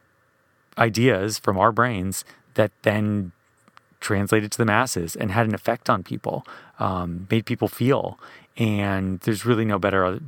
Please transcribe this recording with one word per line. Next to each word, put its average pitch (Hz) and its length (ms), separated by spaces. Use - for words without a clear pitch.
ideas 110 640
from 98 200
our 110 140
brains 104 520
that 107 160
then 104 500
translated 104 540
to - 60
the 117 60
masses 107 520
and 107 160
had 113 140
an 107 80
effect 117 360
on 98 140
people, - 420
um, 90 520
made 113 160
people 120 200
feel. 110 500
And 98 640
there's 104 240
really 113 200
no 104 140
better, 95 500